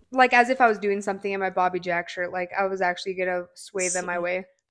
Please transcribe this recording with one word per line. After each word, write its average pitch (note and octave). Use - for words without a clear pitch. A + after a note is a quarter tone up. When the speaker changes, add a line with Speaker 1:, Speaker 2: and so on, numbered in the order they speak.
Speaker 1:
Like, B3+
as B3
if C4
I B3
was G#3+
doing G3+
something G3
in G3
my F#3+
Bobby F#3
Jack F3
shirt, F3+
like, F3+
I F#3+
was F#3+
actually F3+
gonna F3+
sway F#3
them F3+
my F3
Speaker 2:
See, -
Speaker 1:
way. F3+